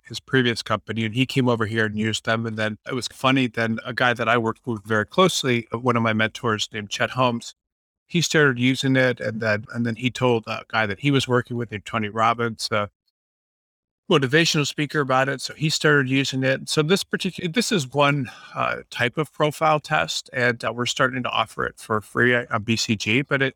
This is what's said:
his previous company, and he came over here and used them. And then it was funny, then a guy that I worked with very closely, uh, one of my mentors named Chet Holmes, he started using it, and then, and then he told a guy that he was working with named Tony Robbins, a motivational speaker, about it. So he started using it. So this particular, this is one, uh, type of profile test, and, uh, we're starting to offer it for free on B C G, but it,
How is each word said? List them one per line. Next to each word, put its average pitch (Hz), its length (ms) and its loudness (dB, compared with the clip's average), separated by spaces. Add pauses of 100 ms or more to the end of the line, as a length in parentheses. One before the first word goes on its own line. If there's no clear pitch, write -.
his - 140 -12
previous 120 420 0
company, 107 400 -4
and 110 100 -4
he 127 120 2
came 127 240 0
over 113 160 2
here 110 200 0
and 104 120 -4
used 107 260 -2
them. 113 220 0
And 110 120 -6
then 107 200 -4 (100)
it 135 80 -6
was 120 140 -6
funny, 131 380 2
then 113 380 0
a 127 80 -8
guy 123 200 2
that 113 160 -2
I 120 80 4
worked 110 280 -2
with 110 200 -6
very 107 200 0
closely, 135 680 2
uh, 117 60 -4
one 120 180 2
of 117 40 2
my 113 120 2
mentors 110 580 0
named 104 180 -8
Chet - 220 -2
Holmes, 120 440 -2 (520)
he 175 120 0
started 147 400 4
using 131 380 2
it, 127 240 2
and 113 180 -4
then, 107 240 0 (100)
and 120 120 -2
then 117 100 -2
he 123 160 -2
told 120 340 2
a 110 220 -8
guy 110 180 0
that 101 140 -4
he 143 120 2
was 135 180 2
working 123 260 0
with 117 160 -6
named 104 140 -8
Tony 107 240 -4
Robbins, 113 600 0
a 104 200 -2 (1200)
motivational 151 560 2
speaker, 151 320 -4
about 131 300 0
it. 135 100 -4
So - 140 -10
he 156 160 -2
started 147 400 2
using 135 340 0
it. 135 240 0
So - 140 0
this 170 240 0
particular, - 440 -6
this 214 220 -2
is 156 160 0
one, 143 420 2 (240)
uh, 120 260 -2 (100)
type - 280 -2
of 156 140 -4
profile 151 480 0
test, 156 540 -2
and, 123 280 0
uh, 113 120 -4
we're 120 140 -4
starting 127 360 0
to 120 60 -2
offer 113 360 -2
it - 140 -8
for 107 220 -2
free 123 340 2
on 120 280 -2
B 113 120 0
C 107 220 0
G, 110 240 0
but 143 200 -2
it, 135 140 -2